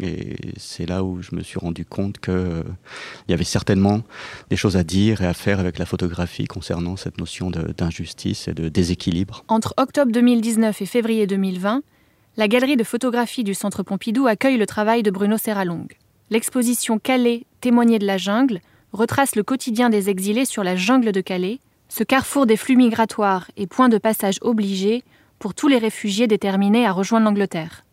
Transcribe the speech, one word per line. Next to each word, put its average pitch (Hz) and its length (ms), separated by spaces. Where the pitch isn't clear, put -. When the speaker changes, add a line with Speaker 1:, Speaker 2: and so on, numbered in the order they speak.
Speaker 1:
et - 300
c'est - 280
là 92 180
où 90 180
je 87 140
me 85 60
suis - 160
rendu 85 280
compte 98 340
que, - 120
euh, 90 320
il - 40
y - 20
avait 123 120
certainement 101 560
des 104 80
choses 95 180
à 92 80
dire 98 380
et 92 40
à 87 80
faire 101 280
avec 92 180
la 90 60
photographie 87 600
concernant 87 520
cette - 200
notion 90 320
de, 82 220
d'injustice - 800
et 82 40
de 80 140
déséquilibre. 90 800
Speaker 2:
Entre 226 300
octobre 262 340
deux 240 100
mille 240 200
dix-neuf 220 400
et 196 40
février 226 420
deux 196 100
mille 190 220
vingt, 214 220
la 214 140
galerie 254 280
de 226 60
photographie 240 640
du 196 80
Centre 196 300
Pompidou 226 440
accueille 254 300
le 202 100
travail 220 340
de 208 80
Bruno 202 280
Serralong. 190 500
L'exposition 233 680
Calais, 240 460
témoigner 233 400
de 202 80
la 196 100
jungle, 202 420
retrace 233 440
le 208 80
quotidien 247 460
des 208 200
exilés 208 360
sur 214 180
la 185 120
jungle 220 360
de 190 100
Calais, 185 380
ce - 140
carrefour 262 420
des 220 120
flux 254 180
migratoires 220 840
et 196 100
point - 220
de 220 80
passage 202 440
obligé 208 600
pour 190 160
tous - 140
les 277 100
réfugiés 220 500
déterminés 202 580
à 196 60
rejoindre 208 340
l'Angleterre. 190 680